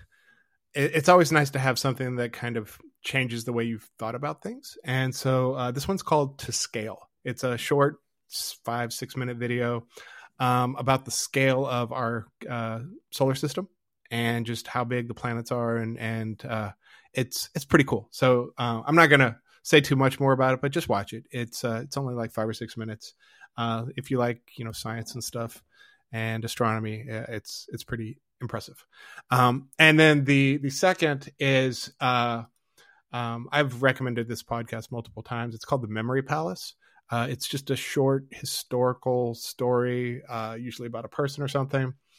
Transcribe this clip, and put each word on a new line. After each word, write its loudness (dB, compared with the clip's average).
it, 0
it's 4
always 8
nice 4
to -2
have 0
something -2
that -4
kind -6
of -10
changes -2
the -6
way 0
you've -6
thought -6
about -8
things. -12
And 0
so, 0
uh, -4
this -6
one's -2
called 0
To -8
Scale. -6
It's -6
a -2
short 2
s-, -8
five, -2
six -10
minute -4
video, -2
um, 2
about 0
the -8
scale 0
of -2
our, -4
uh, -6
solar 2
system -4
and 0
just -6
how -2
big -4
the -10
planets -6
are. 0
And, -4
and, -6
uh, -6
it's, -4
it's -6
pretty 6
cool. -4
So, 2
uh, -2
I'm 2
not 10
gonna 6
say 8
too 0
much 2
more 4
about 4
it, -2
but -2
just -4
watch -2
it. -14
It's, -8
uh, -2
it's -8
only, -4
like, -6
five -2
or -4
six -10
minutes. -10
Uh, -2
if -8
you 6
like, 2
you -8
know, -6
science -8
and -8
stuff -8
and -4
astronomy, 0
uh, -8
it's, -10
it's -10
pretty -8
impressive. -10
Um, 4
and 10
then 8
the, 4
the -2
second 2
is, 2
uh, 0
um, -6
I've 0
recommended 2
this -8
podcast -6
multiple -12
times. -6
It's -16
called 0
The -4
Memory -2
Palace. -6
Uh, -2
it's -8
just -6
a 2
short 0
historical -2
story, -2
uh, -6
usually -10
about -8
a -14
person -4
or -2
something. 0